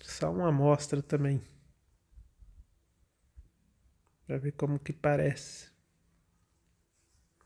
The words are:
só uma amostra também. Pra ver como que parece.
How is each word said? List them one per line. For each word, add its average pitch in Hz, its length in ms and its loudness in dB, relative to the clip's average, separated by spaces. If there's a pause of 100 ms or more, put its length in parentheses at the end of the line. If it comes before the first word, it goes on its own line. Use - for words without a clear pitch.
só - 280 -4
uma 175 180 0
amostra 143 520 4
também. 143 420 0 (2750)
Pra 139 100 -4
ver 139 160 -4
como 143 260 -2
que - 140 -8
parece. - 800 0 (1700)